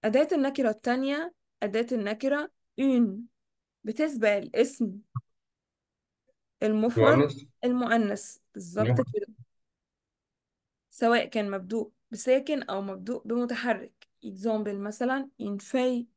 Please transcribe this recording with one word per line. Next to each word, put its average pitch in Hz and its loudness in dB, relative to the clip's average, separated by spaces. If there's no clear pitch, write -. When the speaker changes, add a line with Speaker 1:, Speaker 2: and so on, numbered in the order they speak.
Speaker 1:
أداة 254 4
النكرة 277 2
التانية 269 -2
أداة 214 -2
النكرة 254 -2
أون 240 2
بتسبق 226 0
الاسم 208 0
المفرد 214 4
Speaker 2:
مؤنث. - 2
Speaker 1:
المؤنث. 226 0
بالظبط 190 -2
Speaker 2:
نعم. 170 4
Speaker 1:
كده، - -2
سواء 233 2
كان 208 -4
مبدوء 196 -4
بساكن 277 0
أو - -6
مبدوء 196 -8
بمتحرك. 240 -4
إكزامبل 208 -4
مثلا، 254 -4
une 202 -6
fille 254 -2